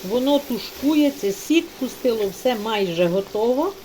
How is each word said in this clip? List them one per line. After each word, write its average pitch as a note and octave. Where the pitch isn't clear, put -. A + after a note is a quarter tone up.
воно B3+
тушкується, C#4
сік E4
пустило, A3+
все B3
майже G3
готово. A3+